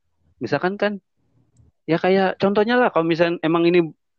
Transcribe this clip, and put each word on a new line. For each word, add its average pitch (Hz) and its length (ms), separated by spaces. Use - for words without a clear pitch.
misalkan 180 400
kan, 208 240
ya 160 160
kayak 190 400
contohnya 208 400
lah, 247 80
kalau 165 160
misalnya 170 400
emang 170 240
ini 175 160